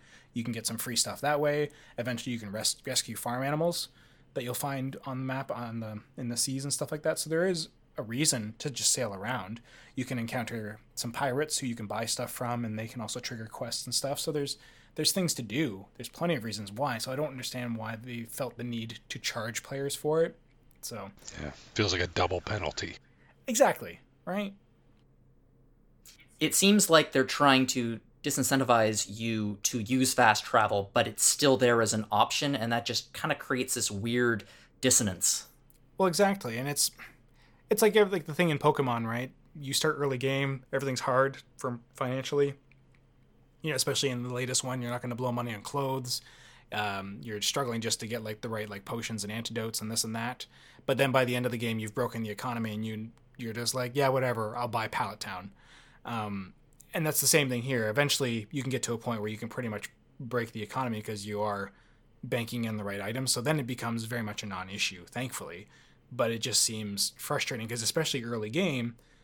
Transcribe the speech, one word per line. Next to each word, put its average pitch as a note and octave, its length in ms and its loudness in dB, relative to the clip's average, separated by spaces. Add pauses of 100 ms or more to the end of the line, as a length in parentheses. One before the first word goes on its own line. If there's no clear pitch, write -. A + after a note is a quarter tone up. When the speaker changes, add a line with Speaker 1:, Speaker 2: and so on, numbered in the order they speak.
(340)
Speaker 1:
you A#2 100 -2
can A#2+ 80 -4
get A2+ 140 -6
some A2+ 120 -4
free A#2+ 180 -6
stuff - 240 -2
that D3 200 2
way. D3 300 0 (280)
Eventually, A#2+ 340 -4
you A#2 60 -4
can G#2 140 -10
res-, A2 240 0 (100)
rescue A2+ 300 -2
farm B2 260 -2
animals D#3 460 0 (460)
that B2 100 -4
you'll A#2+ 100 -4
find C3+ 500 -4
on C3 160 -6
the C3 40 -4
map, C3 260 -4
on A2+ 300 -6
the, A2 220 -8 (140)
in B2 120 -4
the A#2+ 80 -4
seas C3+ 280 -2
and C#3+ 80 -4
stuff - 200 -2
like D3+ 100 -4
that. D#3+ 160 0
So - 120 -4
there E3 160 4
is E3+ 220 0 (280)
a C#3+ 60 -4
reason A#2 560 0
to D3+ 120 -4
just - 220 2
sail A2+ 220 0
around. G#2 460 -6 (360)
You B2+ 80 -2
can B2+ 140 -4
encounter A#2 640 -4 (160)
some A#2 160 -6
pirates C#3 460 0
who C3+ 100 -2
you A#2 80 -2
can G#2+ 100 -6
buy G#2+ 200 -4
stuff - 260 -4
from, A#2+ 320 -2
and G#2+ 140 -4
they A2 100 -6
can B2 120 -10
also A2+ 200 -6
trigger A2+ 260 -8
quests - 380 -6
and B2 100 -4
stuff. C#3 260 0
So D#3+ 120 -2
there's, C#3+ 260 -4 (380)
there's D#3 160 2
things F3+ 220 2
to C3+ 80 -6
do. G#2 440 -2 (100)
There's - 120 -12
plenty E3+ 280 -2
of A2 80 -6
reasons G#2 280 -6
why. B2+ 260 -2
So C3 140 -6
I C3 40 -4
don't D3 120 -2
understand B2 480 -6
why A2+ 200 -6
they A#2 280 -10
felt A#2+ 320 -6
the A#2+ 80 -8
need A#2 440 -8
to - 120 -10
charge A#2 440 -4
players C#3 320 -6
for D#3 280 2
it. E3+ 160 -4 (420)
So G2+ 300 -10 (280)
Speaker 2:
Yeah, D2 120 -8 (220)
feels G2+ 180 2
like F#2 100 2
a F2+ 60 0
double F2+ 320 0
penalty. F2+ 580 -4 (480)
Speaker 1:
Exactly, G#3 540 2 (240)
right? G3 300 -4 (1900)
Speaker 3:
It D#3 140 2
seems G3 360 8
like D#3 220 8
they're C3 120 6
trying C3 440 6
to A#2 320 -2 (220)
disincentivize B2 840 4
you G#2+ 540 -2
to - 180 0
use B2+ 340 2
fast A2 300 8
travel, G2+ 500 4
but A#2 120 6
it's G#2+ 180 -4
still C3+ 320 6
there A#2+ 260 6
as G#2+ 100 4
an G#2+ 180 0
option, C#3 440 4
and A#2 180 -2
that A#2 140 0
just - 260 -2
kinda D#3 220 0
creates B2+ 400 -2
this - 160 0
weird A#2 540 2 (360)
dissonance. - 640 2 (520)
Speaker 1:
Well, F#3+ 100 4
exactly, F3 500 2
and C3+ 100 -2
it's, - 220 0 (800)
it's G#3 120 4
like G#3 140 8
ev-, G3+ 160 8
like F3 140 0
the D3+ 80 -6
thing E3+ 160 6
in D3 80 2
Pokemon, B2+ 480 4
right? A#2+ 280 -4 (200)
You C3+ 200 -8
start D#3 240 2
early C#3 200 0
game, C3+ 540 0
everything's C3+ 280 0
hard C3+ 420 2 (160)
from A#2+ 260 -6 (100)
financially. C#3 600 0 (1080)
You D#3 80 -2
know, C#3 60 0
especially - 340 0
in B2 120 -4
the B2 120 -6
latest B2+ 300 -2
one, B2+ 180 -4
you're A#2+ 80 -4
not A#2+ 120 -4
gonna A#2+ 120 -6
blow B2 180 -2
money A#2+ 220 -2
on G2+ 80 -10
clothes. C3 580 -4 (520)
Um, G2+ 500 -4
you're G#2+ 200 -8
struggling B2 380 0
just A2+ 200 -2
to A#2 80 -6
get, A2+ 160 -6
like, A2 160 -8
the A#2+ 80 -6
right, A2 200 -6
like, G2 160 -12
potions A#2 380 -6
and G#2 100 -6
antidotes A2+ 480 -4
and G#2+ 100 -4
this A2+ 140 0
and A2+ 120 -4
that. A#2 300 -6 (400)
But B2+ 120 2
then C3+ 140 4
by C3 120 6
the B2 120 2
end B2 100 0
of A#2 60 -2
the A#2+ 60 -2
game, A2+ 200 -2
you've G#2+ 160 -6
broken A#2 280 -2
the G#2+ 80 -4
economy, A2+ 440 -4
and A2 100 -4
you, A2 260 -6 (280)
you're A#2 140 -6
just A#2 220 -2
like, B2 200 -2
"Yeah, C#3 140 4
whatever, A#2+ 480 2
I'll A#2+ 120 -2
buy A2 200 0
Pallet G#2 320 -4
Town." G2 320 -10 (520)
Um, G#2 500 -6 (380)
and D#3+ 140 0
that's D3+ 160 0
the - 40 0
same D3 220 6
thing A#2+ 140 0
here. B2 260 0
Eventually, A#2 640 2
you C#3 120 -2
can C3 80 -2
get B2 140 -2
to A#2+ 80 -2
a A2+ 60 -2
point A2+ 240 -2
where G#2+ 80 -2
you G#2+ 80 -6
can A2+ 100 -6
pretty A#2+ 220 -6
much G#2 200 -8 (300)
break A#2 320 -2
the A2 100 -8
economy A#2 380 -4
'cause G#2 260 -8
you G#2 140 -2
are G2+ 320 -2 (500)
banking A#2+ 440 -2
in A2 100 -2
the G#2 80 -4
right G2+ 160 -4
items. B2 320 -2
So B2+ 80 -2
then D3+ 200 2
it A#2+ 60 -4
becomes A#2 380 -4
very A#2 180 -6
much G#2 200 -8
a A2 40 -10
non-issue, F#2+ 600 -6
thankfully. G2+ 640 -10 (440)
But A#2+ 180 2
it A2+ 100 -2
just A2+ 220 2
seems G#2+ 540 -2
frustrating B2+ 520 -2
'cause A2+ 140 -4
especially C#3 420 0
early A2+ 260 -4
game, C3 460 0 (280)